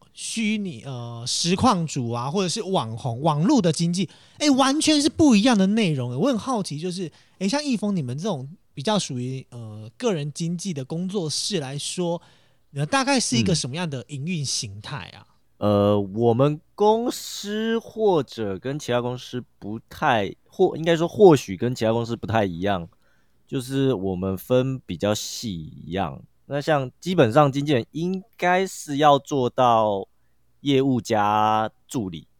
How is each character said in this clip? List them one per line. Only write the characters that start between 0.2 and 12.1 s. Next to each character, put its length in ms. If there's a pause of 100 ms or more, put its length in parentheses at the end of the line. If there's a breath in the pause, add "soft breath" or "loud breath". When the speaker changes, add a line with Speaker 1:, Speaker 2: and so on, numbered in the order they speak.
Speaker 1:
拟， 240
呃， 420
实 300
况 320
组 240
啊， 180
或 140
者 60
是 120
网 360
红、 240
网 240
络 180
的 100
经 200
济， 160 (300 loud breath)
哎， 120
完 300
全 200
是 80
不 280
一 60
样 140
的 120
内 240
容。 260
我 80
很 100
好 240
奇， 200
就 100
是， 180 (300 soft breath)
哎， 100
像 140
易 140
峰 180
你 80
们 160
这 60
种 240 (260)
比 80
较 160
属 220
于， 300
呃， 460
个 160
人 200
经 260
济 160
的 100
工 240
作 220
室 300
来 180
说， 420 (520 soft breath)